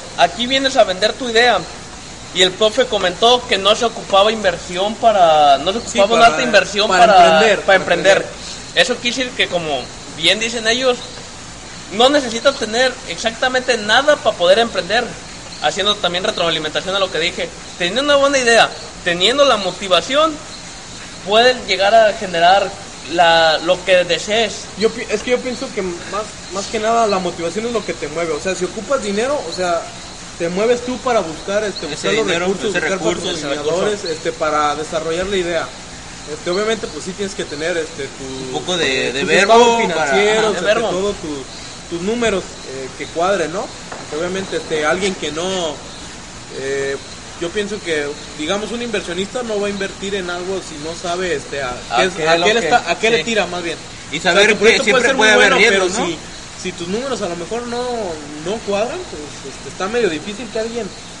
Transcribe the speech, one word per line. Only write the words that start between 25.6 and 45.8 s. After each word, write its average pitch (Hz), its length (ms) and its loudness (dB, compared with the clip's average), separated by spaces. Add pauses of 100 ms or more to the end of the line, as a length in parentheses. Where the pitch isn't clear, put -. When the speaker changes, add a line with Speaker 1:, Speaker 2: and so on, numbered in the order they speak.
Speaker 2:
que 214 60 -4
más, 185 420 -6 (300)
más 196 140 -6
que 220 140 -4
nada 226 260 2
la 202 120 2
motivación 170 480 -4
es 240 60 -4
lo 214 120 -2
que 175 100 -4
te 156 140 -6
mueve. 160 240 -4
O 147 80 -4
sea, 190 140 -2
si 175 120 -4
ocupas 220 360 -2
dinero, 226 380 -2 (100)
o - 40 -8
sea, 175 260 0 (580)
te 170 120 -2
mueves 233 340 2
tú 254 140 -4
para 240 220 2
buscar, 196 440 -4
este, 190 220 -6
Speaker 3:
Ese 190 80 -8
Speaker 2:
buscar 196 180 -2
los 214 140 2
Speaker 3:
dinero, 175 200 0
Speaker 2:
recursos, 196 220 0
Speaker 3:
ese 180 120 -2
Speaker 2:
buscar 156 180 0
Speaker 3:
recurso, 175 320 -2
ese 156 160 -6
Speaker 2:
patrocinadores, 156 460 0 (100)
Speaker 3:
recurso. 185 60 -6
Speaker 2:
este, 160 240 -4
para 151 420 0
desarrollar 165 540 -4
la 202 80 -2
idea. 170 300 -2 (640)
Este, 151 200 -6
obviamente, 214 380 -2
pues 147 180 -10
sí 185 60 -6
tienes 190 220 -6
que 175 100 -6
tener, 160 340 -4
este, 151 260 -6
tu, 135 200 -12 (240)
Speaker 3:
Un 127 120 -6
poco 180 160 -4
de, 131 380 0
de 135 60 -4
Speaker 2:
tus 143 80 -2
Speaker 3:
verbo 196 260 4
Speaker 2:
estados 233 400 6
Speaker 3:
para 156 160 0
Speaker 2:
financieros, 208 320 4 (100)
Speaker 1:
De 190 60 -4
Speaker 2:
este, 185 80 -2
Speaker 1:
verbo. 220 240 2
Speaker 2:
todo 190 220 -2
tu, 151 840 -10
tus 170 60 -8
números, 214 400 0
eh, 135 460 -12 (100)
que 139 80 -8
cuadren, 170 460 0
¿no? 202 120 -4 (540)
Obviamente, 185 400 -4
este, 156 260 -2
alguien 185 300 0
que 165 180 -6
no, 160 120 -4 (1120)